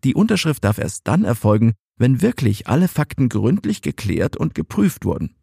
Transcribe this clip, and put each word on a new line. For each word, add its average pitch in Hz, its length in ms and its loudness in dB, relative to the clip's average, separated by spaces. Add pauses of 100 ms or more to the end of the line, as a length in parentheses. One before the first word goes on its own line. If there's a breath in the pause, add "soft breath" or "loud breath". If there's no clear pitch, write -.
Die 135 100 2
Unterschrift 190 500 0
darf 101 140 2
erst - 300 -6
dann 165 160 2
erfolgen, 110 500 2 (240)
wenn 127 240 2
wirklich 143 460 0
alle 170 200 2
Fakten 139 420 -2
gründlich - 520 -2
geklärt - 560 -4
und - 160 -4
geprüft - 520 -2
wurden. - 380 -4